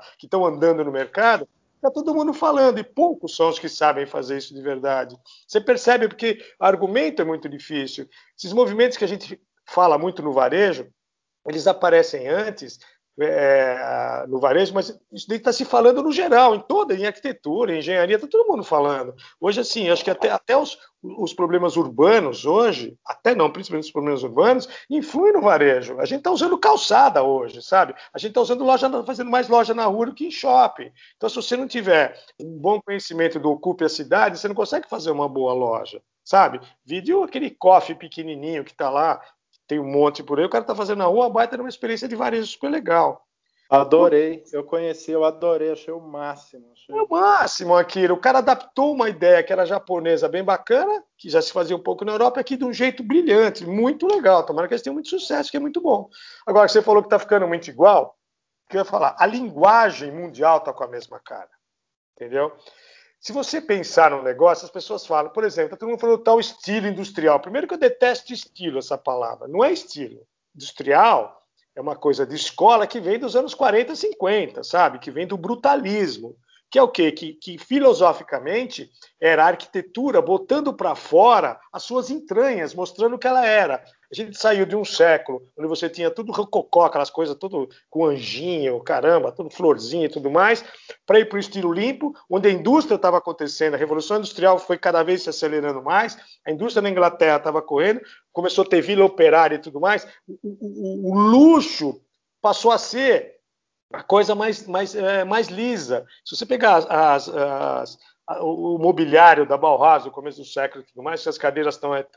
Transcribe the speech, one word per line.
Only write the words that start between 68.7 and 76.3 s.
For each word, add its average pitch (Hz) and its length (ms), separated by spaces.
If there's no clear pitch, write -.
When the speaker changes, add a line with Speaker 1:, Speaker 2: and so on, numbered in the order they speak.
Speaker 1:
essa 135 180
palavra. 120 480
Não 156 160
é 302 120
estilo. 123 480
Industrial 143 840
é 139 60
uma 143 160
coisa 139 280
de 139 120
escola 208 500
que 233 140
vem 196 180
dos 240 160
anos 269 180
quarenta, 247 400
cinquenta, 208 720
sabe? 156 360
Que 143 120
vem 160 160
do 196 80
brutalismo. 202 1040